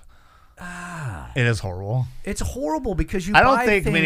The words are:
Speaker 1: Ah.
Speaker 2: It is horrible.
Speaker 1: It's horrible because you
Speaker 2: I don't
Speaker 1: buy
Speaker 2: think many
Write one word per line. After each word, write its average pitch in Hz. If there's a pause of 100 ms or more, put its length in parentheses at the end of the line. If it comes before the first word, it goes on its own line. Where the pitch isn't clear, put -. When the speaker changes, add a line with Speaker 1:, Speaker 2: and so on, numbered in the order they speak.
(600)
Speaker 1:
Ah. 156
Speaker 2:
It 120
is 117
horrible. 101 (160)
Speaker 1:
It's 196
horrible 269
because 175
you 202
Speaker 2:
I 165
don't 262
Speaker 1:
buy 247
Speaker 2:
think 202
many 160